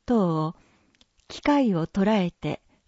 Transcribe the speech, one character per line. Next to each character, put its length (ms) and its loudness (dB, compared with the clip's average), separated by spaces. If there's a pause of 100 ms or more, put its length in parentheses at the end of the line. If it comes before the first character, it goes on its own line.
等 400 0
を 100 -6 (760)
機 120 -16
会 340 2
を 120 -2
捉 280 0
え 160 0
て 300 -8 (260)